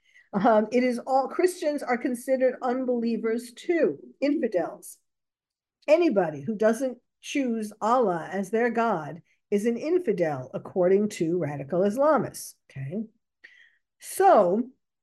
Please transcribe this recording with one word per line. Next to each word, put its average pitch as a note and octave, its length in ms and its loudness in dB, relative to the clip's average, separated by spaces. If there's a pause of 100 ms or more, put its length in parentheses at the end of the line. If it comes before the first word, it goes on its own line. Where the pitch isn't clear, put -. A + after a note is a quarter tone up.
(340)
Um, G#3+ 380 4
it B3 120 4
is B3 140 0
all, C4 300 0
Christians E4+ 540 -2
are B3+ 140 -2
considered B3+ 640 0
unbelievers A#3+ 920 -2
too, C4+ 440 0 (220)
infidels. F#3 800 -2 (880)
Anybody G3+ 560 2
who G#3+ 120 -6
doesn't A#3 440 0 (240)
choose A3+ 580 -4
Allah G3+ 500 0
as G3 200 -6
their A3+ 180 0
God F#3+ 540 -2 (280)
is G3+ 140 0
an A#3 140 0
infidel, F3 720 -2
according F#3+ 560 2
to F3 300 -2
radical D3 420 -2
Islamists, A#3+ 720 0 (160)
okay? D3 340 -8 (960)
So, A#3 640 4 (400)